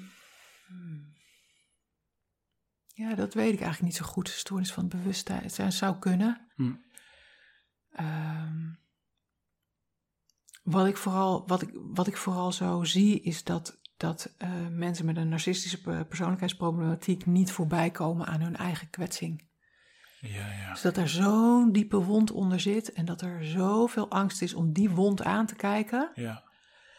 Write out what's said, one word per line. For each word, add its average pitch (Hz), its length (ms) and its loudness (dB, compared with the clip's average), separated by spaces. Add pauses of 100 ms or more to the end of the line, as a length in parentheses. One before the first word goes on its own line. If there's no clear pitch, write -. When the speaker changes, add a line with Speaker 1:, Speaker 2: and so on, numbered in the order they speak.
(680)
Speaker 1:
hmm. 165 440 -16 (1800)
Ja, 220 200 -4
dat 196 200 -2
weet 220 180 2
ik 202 80 0
eigenlijk - 220 -4 (100)
niet - 40 -4
zo 165 160 -6
goed. 185 160 -4
Stoornis 190 440 -4
van - 120 -4
het 180 140 -4
bewustzijn 190 720 -4
zou 190 260 0
kunnen. 196 560 2
Speaker 2:
Hmm. 127 300 -2 (1080)
Speaker 1:
Ehm, 160 800 -6 (1900)
wat 190 240 4
ik 196 100 2
vooral, 190 500 0
wat 180 160 2
ik, - 120 -8
wat - 320 -4
ik 196 100 -2
vooral 180 360 -2
zo 175 320 0
zie, 196 360 4
is 165 240 -6
dat, - 360 -6 (160)
dat, - 420 -6
eh, 175 320 -4
mensen 170 340 -2
met 165 120 0
een 165 120 0
narcistische 175 520 -2
pe-, 165 280 -4
persoonlijkheidsproblematiek 175 1160 0
niet 180 260 6
voorbij 165 380 2
komen 170 360 -2
aan 156 140 -2
hun 170 160 -2
eigen 170 340 -4
kwetsing. 165 600 -6 (680)
Speaker 2:
Ja, 101 320 -8
ja. 98 200 -10
Speaker 1:
Dus - 100 -10
dat 180 140 2
er 175 120 2
zo'n 220 640 6
diepe 208 300 4
wond 214 280 4
onder 185 300 0
zit 202 320 0
en 170 120 -2
dat 170 160 -4
er 175 240 -6
zoveel 202 680 2
angst 190 320 0
is 180 120 -4
om 160 180 2
die 196 180 4
wond 190 320 4
aan 208 240 2
te - 80 -6
kijken. 214 600 -2
Speaker 2:
Ja. 113 300 -8 (540)